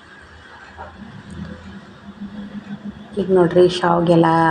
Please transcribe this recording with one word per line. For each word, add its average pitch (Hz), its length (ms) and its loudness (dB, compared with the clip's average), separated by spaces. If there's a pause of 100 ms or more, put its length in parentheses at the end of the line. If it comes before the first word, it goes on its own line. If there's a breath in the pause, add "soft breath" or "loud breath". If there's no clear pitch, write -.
(3250)
ಈಗ 190 140 -2
ನೋಡ್ರಿ, 180 380 4
ಶಾವ್ಗೆಲ್ಲ 170 560 2 (260)